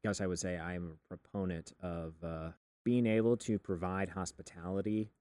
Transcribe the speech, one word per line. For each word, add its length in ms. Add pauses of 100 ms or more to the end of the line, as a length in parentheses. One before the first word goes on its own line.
guess 180
I 60
would 120
say 180
I 160
am 240
a 100
proponent 720
of, 440
uh, 280 (320)
being 220
able 320
to 220
provide 500
hospitality 1120